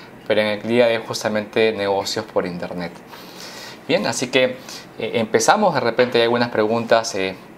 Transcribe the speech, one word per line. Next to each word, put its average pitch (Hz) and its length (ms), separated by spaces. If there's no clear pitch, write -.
pero 107 140
en 107 80
el 104 140
día 117 260
de 117 120
hoy 113 60
justamente 110 680
negocios 101 500
por 95 220
internet. 90 480
Bien, 190 180
así 120 200
que, 127 280
eh, 113 160
empezamos. 156 580
De 135 80
repente 120 380
hay 117 40
algunas 120 240
preguntas, 113 680
eh, 95 200